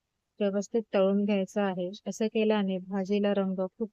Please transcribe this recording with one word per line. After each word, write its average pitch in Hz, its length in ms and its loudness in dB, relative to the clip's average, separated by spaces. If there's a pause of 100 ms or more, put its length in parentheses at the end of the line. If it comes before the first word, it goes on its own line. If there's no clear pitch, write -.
(400)
व्यवस्थित 202 420 0 (120)
तळून 202 320 4
घ्यायचा 202 380 0
आहे. 180 280 -2 (160)
असं 214 200 -4
केल्याने 214 500 2
भाजीला 202 560 0
रंग 190 260 0 (180)
खूप 220 160 -4